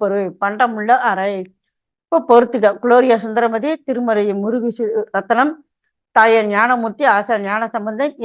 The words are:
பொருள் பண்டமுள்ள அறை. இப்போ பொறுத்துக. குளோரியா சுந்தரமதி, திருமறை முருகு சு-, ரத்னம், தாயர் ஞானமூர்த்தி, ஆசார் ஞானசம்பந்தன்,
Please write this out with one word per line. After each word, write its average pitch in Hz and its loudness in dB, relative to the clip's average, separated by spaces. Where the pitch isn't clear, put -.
பொருள் 196 -2
பண்டமுள்ள 220 0
அறை. 190 -2
இப்போ - -2
பொறுத்துக. 233 4
குளோரியா 240 4
சுந்தரமதி, 226 -2
திருமறை 226 -2
முருகு 233 -4
சு-, 220 -4
ரத்னம், 240 -2
தாயர் 226 4
ஞானமூர்த்தி, 226 -2
ஆசார் 202 -2
ஞானசம்பந்தன், 220 -6